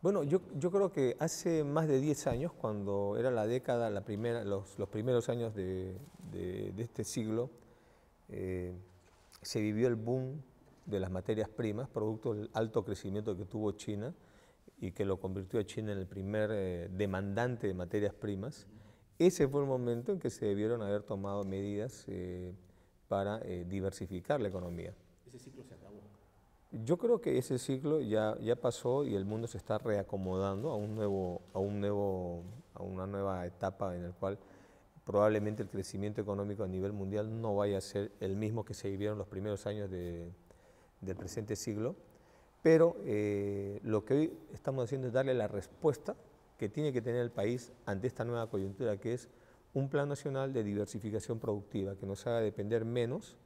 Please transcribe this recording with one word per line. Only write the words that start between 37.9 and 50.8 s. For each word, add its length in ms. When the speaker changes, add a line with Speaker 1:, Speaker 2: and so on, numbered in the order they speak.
Speaker 1:
el 160
mismo 280
que 100
se 140
vivieron 300
los 80
primeros 400
años 240
de, 400
del 160
presente 400
siglo, 400
pero, 340
eh, 760
lo 220
que 100
hoy 240
estamos 320
haciendo 240
es 40
darle 220
la 140
respuesta 640
que 120
tiene 240
que 100
tener 200
el 100
país 400
ante 200
esta 180
nueva 240
coyuntura, 500
que 160
es 140
un 160
plan 200
nacional 440
de 120
diversificación 760